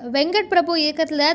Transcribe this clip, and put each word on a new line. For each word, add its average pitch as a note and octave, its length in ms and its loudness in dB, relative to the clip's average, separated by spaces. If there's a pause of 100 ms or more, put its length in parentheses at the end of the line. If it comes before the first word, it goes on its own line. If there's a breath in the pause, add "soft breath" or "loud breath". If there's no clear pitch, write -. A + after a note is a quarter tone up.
(120)
வெங்கட் E4+ 360 0
பிரபு E4+ 300 2
இயக்கத்துல D4+ 460 -2 (120)